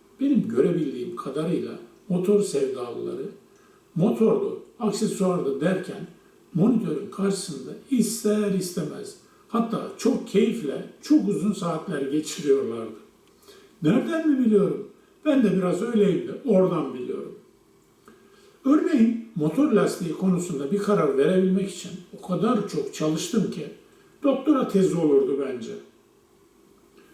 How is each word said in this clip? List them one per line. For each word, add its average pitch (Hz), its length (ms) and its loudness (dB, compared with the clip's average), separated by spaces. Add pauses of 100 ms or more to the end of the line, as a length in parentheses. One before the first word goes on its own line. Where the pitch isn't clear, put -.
(200)
Benim 262 280 2
görebildiğim 123 680 0
kadarıyla 147 640 -6 (320)
motor 185 300 2
sevdalıları 120 840 -4 (680)
motordu, 202 640 2 (200)
aksesuardı 180 840 -2
derken - 460 -4 (460)
monitörün 180 580 2
karşısında 175 600 -4 (200)
ister 208 600 0
istemez 165 640 -6 (320)
hatta - 400 -2 (100)
çok - 300 0
keyifle - 580 -2 (160)
çok 277 280 4
uzun 185 240 0
saatler 160 480 -6
geçiriyorlardı. 135 960 -2 (840)
Nereden 311 480 2
mi 254 160 4
biliyorum? 175 420 2 (380)
Ben 269 180 4
de 185 140 4
biraz 175 240 0
öyleyim 208 460 2
de - 180 -10
oradan 170 480 2
biliyorum. - 420 -8 (1300)
Örneğin 269 680 4
motor 226 360 2
lastiği 170 420 2
konusunda 165 580 -2
bir 202 80 0
karar 160 380 2
verebilmek 185 520 2
için - 220 -14 (280)
o - 80 -18
kadar 185 420 0
çok - 240 -6
çalıştım 160 580 -2
ki 151 160 -10 (560)
doktora 269 440 2
tezi 170 300 2
olurdu 139 500 2
bence. 117 240 -8 (1400)